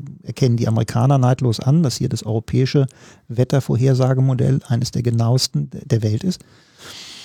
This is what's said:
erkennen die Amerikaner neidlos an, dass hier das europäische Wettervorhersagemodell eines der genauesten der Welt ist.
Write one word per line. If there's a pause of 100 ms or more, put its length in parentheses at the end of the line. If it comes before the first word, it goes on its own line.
(240)
erkennen
die
Amerikaner
neidlos
an,
dass
hier
das
europäische (420)
Wettervorhersagemodell
eines
der
genauesten
der
Welt
ist. (840)